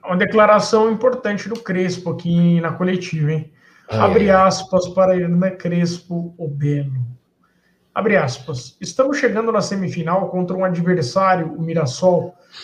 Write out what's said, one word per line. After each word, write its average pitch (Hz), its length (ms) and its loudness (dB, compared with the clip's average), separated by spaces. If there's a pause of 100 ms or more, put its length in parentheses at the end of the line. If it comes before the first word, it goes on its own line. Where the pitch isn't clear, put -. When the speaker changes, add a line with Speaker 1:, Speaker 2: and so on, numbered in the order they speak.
Speaker 1:
Uma 185 120 -2
declaração 214 720 4
importante 220 580 -2
do 226 100 -6
Crespo 180 520 -4
aqui 170 500 2
na 165 120 -2
coletiva, 175 600 -2
hein? 156 180 -6 (380)
Speaker 2:
Ai, 113 100 -2
Speaker 1:
Abre 196 300 4
Speaker 2:
ai, 190 60 6
ai. 190 120 6
Speaker 1:
aspas 180 420 0
para 185 280 4
Hernan 175 400 0
Crespo, 170 800 -4
o 165 100 -8
Belo. 143 640 -4 (840)
Abre 208 220 0
aspas. 147 640 -4
"Estamos 277 380 -2
chegando 226 340 0
na 214 100 0
semifinal 175 680 -2
contra 180 260 -4
um 185 80 -2
adversário, 175 920 0
o 165 80 -8
Mirassol, 165 720 0 (300)